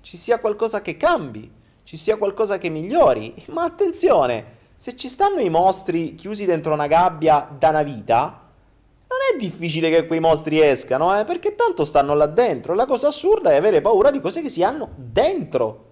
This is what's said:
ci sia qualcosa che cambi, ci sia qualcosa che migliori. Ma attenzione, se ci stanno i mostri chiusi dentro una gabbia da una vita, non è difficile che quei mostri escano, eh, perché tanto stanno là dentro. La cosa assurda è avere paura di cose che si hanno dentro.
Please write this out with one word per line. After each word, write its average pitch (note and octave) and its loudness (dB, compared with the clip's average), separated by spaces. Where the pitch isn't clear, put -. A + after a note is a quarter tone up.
ci - -20
sia A3+ -2
qualcosa G#3+ -4
che F#3 -8
cambi, D3 -2
ci - -18
sia G#3+ -2
qualcosa G3+ -2
che F3 -6
migliori. D#3 0
Ma E4 -6
attenzione, B3+ 0
se B3 -16
ci C4 -10
stanno G4 0
i G3 0
mostri E3+ 0
chiusi G3+ -10
dentro D#3+ 0
una D3+ 0
gabbia D#3 2
da D#3 2
una D3+ 2
vita, B2+ -2
non B4+ -4
è E4 -2
difficile E3 -4
che D#3+ 4
quei D#3+ -4
mostri D#3+ 2
escano, D3+ 2
eh, A3 -2
perché F4+ -4
tanto F#4 0
stanno C#3+ 0
là D3 4
dentro. E3 0
La A#3 2
cosa C4 -2
assurda F4 2
è C#3+ 6
avere E3+ 4
paura A3 4
di C#4 -4
cose D#4+ -6
che D4 -6
si E3 -4
hanno B3+ -2
dentro. C#3 -2